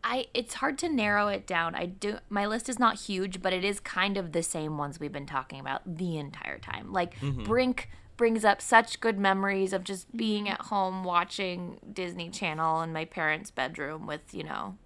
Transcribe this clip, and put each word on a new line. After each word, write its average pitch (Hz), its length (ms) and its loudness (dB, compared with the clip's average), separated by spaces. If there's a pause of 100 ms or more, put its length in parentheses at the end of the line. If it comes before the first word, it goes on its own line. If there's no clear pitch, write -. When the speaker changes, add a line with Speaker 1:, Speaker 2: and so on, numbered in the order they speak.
Speaker 1:
I, 247 300 0
it's 240 220 -2
hard 277 240 0
to 349 100 0
narrow 208 380 4
it 196 180 -2
down. 170 300 2
I - 100 -2
do, 202 320 -4 (120)
my 202 160 2
list 220 240 -2
is 233 100 -4
not 226 220 4
huge, 190 400 -2
but 185 120 2
it 185 100 0
is 196 160 0
kind 196 380 0
of 175 140 -4
the 165 120 2
same 156 340 -2
ones 143 220 -4
we've 151 120 -4
been 143 140 -8
talking 139 340 -4
about 135 220 -4 (160)
the 170 200 -2
entire - 420 -8
time. - 320 -8
Like, 175 280 0
Speaker 2:
Mm-hmm. 139 240 -2
Speaker 1:
Brink 247 460 2 (280)
brings 226 280 4
up 202 160 6
such - 380 6
good 220 200 2
memories 196 540 4
of 185 100 0
just 196 320 -8
being 214 300 0
Speaker 3:
Mm-hmm. 196 80 0
Speaker 1:
at - 140 -6
home 190 360 0
watching 180 760 -2 (120)
Disney 175 380 -6
Channel 160 520 0
and 165 120 -4
my 160 120 -4
parents' 156 460 -2
bedroom 147 560 -4
with, 151 260 -10
you 165 100 -8
know 151 420 -8